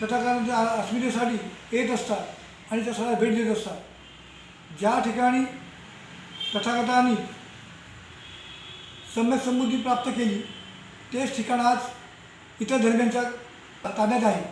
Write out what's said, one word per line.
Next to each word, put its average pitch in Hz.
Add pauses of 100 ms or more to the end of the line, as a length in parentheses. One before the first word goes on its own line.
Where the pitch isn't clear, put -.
तथागतांच्या 240
अस्मितेसाठी 226 (400)
येत 240
असतात 208 (440)
आणि 220
त्या 233
सगळ्या 226
भेट 220
देत 220
असतात. 170 (1000)
ज्या 220
ठिकाणी 247 (1120)
तथागतांनी 240 (2000)
सम्यक 240
समृद्धी 254
प्राप्त 247
केली, 214 (720)
तेच 254
ठिकाण 240
आज 240 (840)
इतर 240
धर्मियांच्या 233 (600)
ताब्यात 214
आहे 180